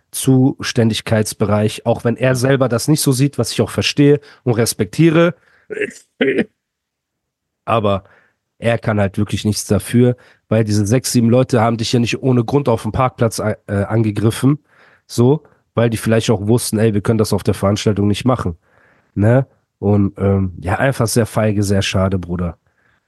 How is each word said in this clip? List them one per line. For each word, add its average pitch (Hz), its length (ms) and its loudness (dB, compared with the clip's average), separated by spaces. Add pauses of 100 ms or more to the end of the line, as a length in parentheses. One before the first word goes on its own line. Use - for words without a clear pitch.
Zuständigkeitsbereich, 110 1800 0
auch 117 180 -2
wenn 120 140 -2
er 127 180 0
selber 131 340 2
das 113 180 -2
nicht 151 140 2
so 143 100 0
sieht, 135 260 0
was - 140 -2
ich - 100 -2
auch 104 80 -2
verstehe 143 500 2 (240)
und 123 100 0
respektiere. 160 840 2 (2250)
Aber 101 380 0 (540)
er 117 220 -2
kann 107 200 0
halt 98 200 -2
wirklich 104 260 -2
nichts 107 200 -4
dafür, 120 520 2 (320)
weil 113 140 2
diese 104 240 0
sechs, 113 240 0
sieben 117 180 2
Leute 127 320 2
haben 117 160 0
dich 113 160 -6
ja 127 60 4
nicht 117 220 -2
ohne 127 220 2
Grund 139 240 -2
auf 117 140 2
dem 107 100 -6
Parkplatz, 123 480 -2
äh, 107 160 -2 (120)
angegriffen, 107 920 0 (480)
so, 127 360 2 (320)
weil 117 140 2
die 113 80 -4
vielleicht 113 320 0
auch 101 180 0
wussten, 113 300 0
ey, 110 160 2
wir 101 80 -2
können 113 160 0
das 107 160 0
auf 98 100 0
der 107 120 0
Veranstaltung 101 520 0
nicht 104 180 -2
machen, 117 320 -2 (580)
ne? 117 320 2 (320)
Und, 101 380 0
ähm, 98 440 0
ja, 92 160 -4
einfach 127 300 0
sehr 113 180 0
feige, 104 380 -2
sehr 98 180 0
schade, 95 380 0
Bruder. 87 380 -6 (500)